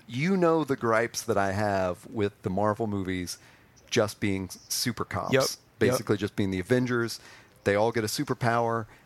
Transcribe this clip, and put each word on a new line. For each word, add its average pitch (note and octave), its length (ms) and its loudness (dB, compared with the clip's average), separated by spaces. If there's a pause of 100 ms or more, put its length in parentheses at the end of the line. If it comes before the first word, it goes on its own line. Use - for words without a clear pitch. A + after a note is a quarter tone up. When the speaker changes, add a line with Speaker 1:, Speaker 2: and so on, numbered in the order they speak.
Speaker 1:
you D#3 300 0
know E3 280 4
the C3 120 -2
gripes A2+ 460 0
that G#2+ 140 0
I G2 160 2
have G2 540 0
with - 360 -2
the G2+ 80 -4
Marvel G#2 360 0
movies F#2 500 -4 (540)
just G#2+ 300 0
being F#2+ 280 -2 (220)
super - 340 -4
cops. F#2+ 300 -4
Speaker 2:
Yep. C3 80 4
Yep. - 480 0
Speaker 1:
Basically A2+ 260 0
just F#2+ 200 -4
being G2+ 140 0
the F#2 100 0
Avengers. A#2+ 600 0 (440)
They G2+ 100 4
all A2 180 2
get A2+ 120 -2
a - 20 -2
superpower, A#2 800 -2 (200)